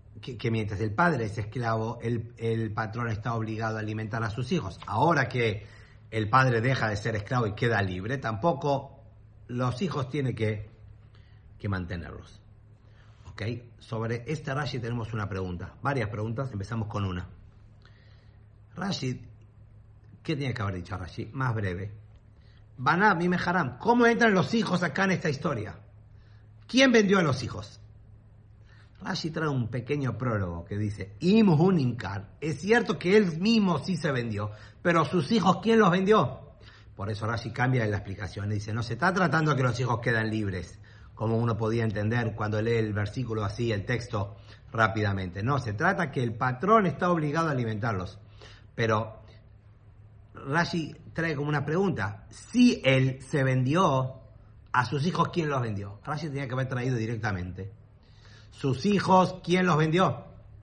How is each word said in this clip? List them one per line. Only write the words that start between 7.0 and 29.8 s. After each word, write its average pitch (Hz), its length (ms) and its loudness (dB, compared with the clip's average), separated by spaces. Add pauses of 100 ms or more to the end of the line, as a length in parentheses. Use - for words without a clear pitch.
esclavo 117 300 -2
y 98 60 -4
queda 117 280 2
libre, 95 360 -4
tampoco 139 840 -2 (440)
los 123 340 -2
hijos 143 260 -2
tienen 131 260 -2
que, 107 360 -4 (880)
que - 80 -8
mantenerlos. 87 720 -8 (880)
¿Ok? - 120 -16 (380)
Sobre 113 460 -6
este 147 280 -6
Rashi 135 260 -4
tenemos 113 340 -6
una 104 140 -4
pregunta, 92 540 -6
varias 131 260 -2
preguntas, 110 460 -6
empezamos 107 340 -6
con 104 160 -4
una. 90 240 -4 (1500)
Rashi, 175 480 -6 (1000)
¿qué 156 140 -4
tiene 131 160 -4
que 104 80 -6
haber 95 140 -4
dicho 90 220 -8
Rashi? - 360 -10
Más 131 200 -2
breve. 98 380 -4 (840)
Banab, 170 400 4
mi 175 100 0
meharam, 175 500 0
¿cómo 233 280 4
entran 226 280 6
los 185 200 2
hijos 180 300 0
acá 185 200 0
en 190 80 4
esta 175 180 0
historia? 131 480 -4 (920)
¿Quién 262 260 6
vendió 202 260 6
a 180 40 4
los 139 200 0
hijos? - 380 -10 (1160)
Rashi 165 300 -6
trae 156 180 -2
un 131 200 0
pequeño 123 500 -4